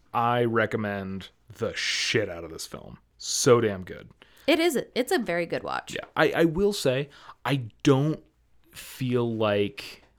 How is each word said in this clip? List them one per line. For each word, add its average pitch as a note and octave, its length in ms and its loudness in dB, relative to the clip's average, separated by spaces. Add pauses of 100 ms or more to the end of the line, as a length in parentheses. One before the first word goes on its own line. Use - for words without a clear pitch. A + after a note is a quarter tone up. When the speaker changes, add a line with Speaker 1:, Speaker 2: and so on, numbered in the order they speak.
(140)
Speaker 1:
I A#2+ 300 2
recommend G#2 840 -2 (280)
the G#2 160 -4
shit - 560 -2
out E2+ 140 -10
of D#2+ 80 -12
this - 160 -12
film. - 300 -16 (200)
So - 440 4
damn F#2+ 240 -2
good. - 240 -16 (360)
Speaker 2:
It D#4+ 140 4
is. E4 160 2
A, G3 100 -2 (120)
it's B3+ 160 -2
a F#4 40 4
very F3 280 -2
good D#3+ 180 -4
watch. - 320 -6
Speaker 1:
Yeah. - 100 -8 (120)
I, D3+ 180 4
I E3 100 4
will F#3+ 280 2
say, C#3 340 -2 (380)
I C3+ 180 0 (200)
don't C#3+ 360 4 (520)
feel A#2+ 640 -2
like, G#2 680 -2 (160)